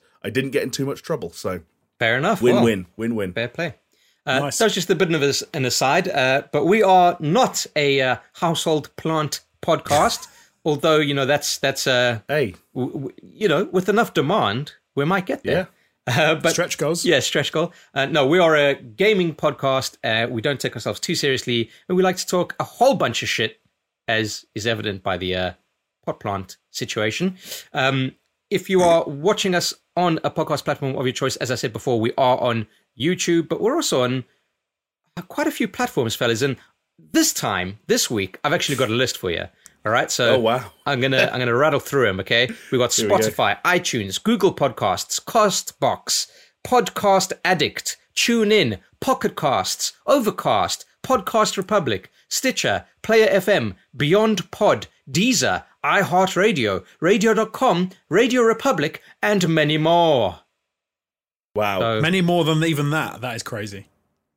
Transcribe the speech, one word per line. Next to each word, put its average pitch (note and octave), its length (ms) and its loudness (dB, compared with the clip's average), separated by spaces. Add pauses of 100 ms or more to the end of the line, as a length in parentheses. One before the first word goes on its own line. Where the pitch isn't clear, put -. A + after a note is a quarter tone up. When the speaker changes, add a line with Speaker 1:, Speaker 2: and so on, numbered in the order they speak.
(240)
Speaker 1:
I G2+ 60 -8
didn't C3 220 -2
get C3 120 -2
in C3 60 -6
too C3 160 -6
much C3+ 160 -8
trouble, A2+ 320 -8
so F#2 280 -8 (380)
Speaker 2:
Fair A#2 180 2
enough. F3+ 240 0
Speaker 1:
win-win, A#2 420 4 (120)
Speaker 2:
Well, A2+ 140 -4
Speaker 1:
win-win. G2+ 240 -4
Speaker 2:
fair A2+ 160 -4
play. E3 240 -8 (540)
Uh, C3+ 120 0
Speaker 3:
Nice. C#3 180 -4
Speaker 2:
that A#3 80 4
was G#3 80 2
just G3 160 -2
a F#3 60 2
bit E3 180 0
of D3+ 80 0
a, C#3 120 2 (220)
an C3 100 -2
aside, C#3+ 440 2
uh, C3+ 320 0 (100)
but D3 140 0
we G#3+ 160 4
are F3+ 380 6
not F#3+ 440 0 (120)
a, C#3+ 260 2
uh, B2+ 140 0 (180)
household E3 600 -2
plant D#3 460 -4 (220)
podcast, E3 640 0 (180)
Speaker 1:
<laughs> - 200 -20
Speaker 2:
although, D3+ 320 2
you D3 160 2
know, C#3 140 0
that's, D3 320 0
that's, C3+ 260 -2
uh, B2 420 2
Speaker 1:
Hey. C3+ 280 -2 (180)
Speaker 2:
w-, C3 200 -6
w-, C3+ 300 -10
you G3+ 240 -4
know, E3+ 180 2
with F#3 240 -2
enough G#3 260 2
demand, C#3+ 580 0 (220)
we C#3 100 0
might F#3 220 0
get C4+ 160 -6
there. - 100 -2
Speaker 1:
Yeah. F3+ 120 0 (420)
Speaker 2:
Uh, D3+ 280 2
but D#3+ 180 0
Speaker 3:
Stretch E3+ 260 -4
goals. D3+ 260 -2
Speaker 2:
Yeah, D#3 140 4
stretch - 320 -2
goal. E3 200 -2 (240)
Uh, C3+ 120 0
no, C#3+ 200 2
we E3+ 120 4
are D#3+ 160 6
a C#3+ 200 4
gaming F3 600 0
podcast. C3+ 680 -2
Uh, A2+ 260 0
we A#2+ 120 -6
don't C#3+ 180 -2
take - 160 -6
ourselves A#2 240 -6
too - 160 -6
seriously, B2+ 540 -2 (180)
and F#3 100 -2
we F#3 60 4
like F#3 140 0
to - 100 -8
talk F3+ 320 -2
a D3 40 -6
whole B3+ 320 2
bunch B2 280 -2
of A2 60 -4
shit, - 300 -4 (480)
as A2 380 -2 (100)
is G#2 120 -8
evident G#2+ 360 -2
by F#2 140 -2
the, F#2 180 -4
uh, F2+ 160 -2 (520)
pot - 160 -8
plant G2 380 -8 (140)
situation. A#2+ 640 -4 (360)
Um, C3+ 400 0 (380)
if F#3 200 -2
you F#3 100 4
are E3+ 260 4
watching F3+ 480 -2
us - 180 -2 (240)
on E3+ 260 0
a D3 80 -2
podcast D#3 340 -4
platform C3+ 300 -4
of B2+ 120 -4
your B2 60 -2
choice, C3+ 240 -4
as B2+ 140 -4
I B2 40 0
said A2+ 180 -6
before, A#2+ 260 -2
we A2+ 200 0
are B2+ 200 4
on A#2 280 -2 (300)
YouTube, E3+ 520 0
but E3 100 -4
we're A#3 160 0
also D3+ 280 0
on, B2 200 -2 (960)
uh, F3 60 -10
quite D4+ 240 -4
a C#4+ 40 0
few B3+ 160 -4
platforms, C#3 480 -4
fellas. A#2 280 0
And C3+ 120 -2 (440)
this E3 340 0
time, G2 540 -4
this A#3+ 240 0
week, G2+ 320 -4
I've D3 100 0
actually D3 220 -2
got B2 140 0
a A2 40 -2
list B2 240 -2
for F#2 140 -4
you. F2 140 -6 (400)
All G#2+ 60 -2
right, B2 180 0
so A#2+ 260 2
Speaker 1:
Oh, B2+ 40 2
wow. A#2 320 0 (160)
Speaker 2:
I'm C#3 120 -2
gonna, B2+ 320 0
I'm B2 80 -6
gonna A#2+ 160 0
rattle C#3+ 240 2
through C3 300 0
'em, F#2 120 -2
okay? A#2+ 260 2 (240)
We've B2+ 80 2
got A#2+ 140 0
Speaker 1:
Here A2+ 120 0
we G2+ 40 -2
go. G2+ 80 4
Speaker 2:
Spotify, A2 460 0
iTunes, D3 580 -2
Google G3 320 2
Podcasts, A2+ 680 -2
Castbox, - 1040 -2 (380)
Podcast G3 680 2 (100)
Addict, D3+ 540 -2 (180)
TuneIn, G#3 640 2 (200)
Pocket B3+ 380 -2
Casts, - 560 -2 (140)
Overcast, D#3 800 0 (180)
Podcast G#3+ 540 0
Republic, F3+ 520 -2 (200)
Stitcher, A#2+ 560 -2 (180)
Player A3 260 4
F - 180 2
M, B2+ 280 0 (200)
Beyond F#3 540 2
Pod, D3+ 380 0 (220)
Deezer, C#3+ 540 0 (200)
iHeartRadio, F3 1000 0 (160)
Radio G#3 360 2
dot A3 160 0
com, F#3 400 0 (180)
Radio A#3+ 320 2
Republic, A3+ 600 0 (200)
and G#3 260 2
many D#3 300 2
more. D#3 600 2 (1160)
Speaker 1:
Wow. G2+ 240 0
Speaker 2:
So A2+ 220 0
Speaker 3:
Many F3+ 200 2
more F3 220 2
than D#3 200 2
even D3 260 0
that. C3+ 320 -4
That A#2+ 140 -8
is A2+ 80 -10
crazy. G2+ 440 -10 (500)